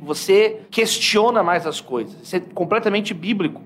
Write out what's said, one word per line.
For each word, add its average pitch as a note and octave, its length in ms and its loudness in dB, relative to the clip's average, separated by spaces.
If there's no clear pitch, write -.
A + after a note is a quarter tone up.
você G3 600 2
questiona A3 680 2
mais E3+ 280 2
as D3 120 -8
coisas. A#2+ 400 -6
Isso - 140 -14
é F3+ 60 0
completamente G#3 720 -2
bíblico, F3+ 520 -4